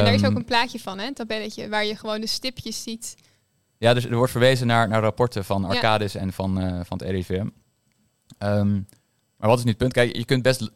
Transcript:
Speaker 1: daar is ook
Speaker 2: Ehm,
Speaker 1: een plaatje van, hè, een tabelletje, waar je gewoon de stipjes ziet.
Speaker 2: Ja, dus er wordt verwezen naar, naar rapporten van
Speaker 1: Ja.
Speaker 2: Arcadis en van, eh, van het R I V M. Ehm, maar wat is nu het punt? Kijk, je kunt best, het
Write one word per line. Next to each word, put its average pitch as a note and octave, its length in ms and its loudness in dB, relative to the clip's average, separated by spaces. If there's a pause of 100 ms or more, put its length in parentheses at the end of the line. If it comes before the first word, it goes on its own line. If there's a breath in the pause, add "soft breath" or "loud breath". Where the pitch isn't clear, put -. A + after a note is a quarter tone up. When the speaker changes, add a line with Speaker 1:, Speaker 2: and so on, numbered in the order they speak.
Speaker 1:
daar - 80 6
is G#3 100 4
ook - 60 4
Speaker 2:
Ehm, G#3 60 2
Speaker 1:
een A3+ 100 -4
plaatje A#3+ 340 -2
van, F#3+ 200 -10
hè, G3+ 80 -6
een C#4 60 -10
tabelletje, A3 560 -8
waar G#3+ 160 0
je G#3 100 -4
gewoon G#3+ 260 -6
de A3 60 -6
stipjes A#3+ 560 -6
ziet. A3+ 320 -10 (600 soft breath)
Speaker 2:
Ja, A#2 160 4
dus A#2+ 120 0
er A#2+ 100 -2
wordt B2 160 2
verwezen B2 360 4
naar, A#2 200 4
naar A2 140 2
rapporten G#2+ 440 0
van G2 160 0
Speaker 1:
Ja. F2+ 60 -4
Speaker 2:
Arcadis G#2+ 480 2
en F#2 180 -4
van, F#2+ 280 -2
eh, F2+ 220 -4
van F#2+ 140 -8
het - 120 -8
R F#2+ 60 -2
I F#2 80 -2
V - 60 -10
M. F#2+ 200 -4 (880)
Ehm, G#2 360 2 (640)
maar G#2+ 120 2
wat B2 80 6
is A#2+ 60 -6
nu A#2+ 60 2
het G#2+ 100 0
punt? B2+ 140 0
Kijk, B2 220 2
je A2+ 100 -6
kunt C3 180 2
best, C3 160 4
het A2 160 -6